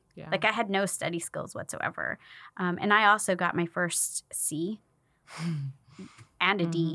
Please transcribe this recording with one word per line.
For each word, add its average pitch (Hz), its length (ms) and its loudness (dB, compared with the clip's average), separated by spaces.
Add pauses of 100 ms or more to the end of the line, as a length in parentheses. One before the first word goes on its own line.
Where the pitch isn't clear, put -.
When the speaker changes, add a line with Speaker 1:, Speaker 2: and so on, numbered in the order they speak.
(160)
Speaker 1:
Yeah. 170 160 -12
Speaker 2:
Like, 190 140 0
I 220 60 4
had 214 180 0
no 196 180 2
study 170 320 -2
skills - 340 -8
whatsoever. - 640 -6 (400)
Um, 180 240 0
and 208 100 2
I 214 140 6
also 202 300 6
got 175 200 0
my 175 120 2
first - 560 0 (100)
C 170 480 -2 (460)
Speaker 1:
<laughs> - 120 -14 (1000)
Speaker 2:
and 190 200 2
a 170 40 2
D 170 120 0 (180)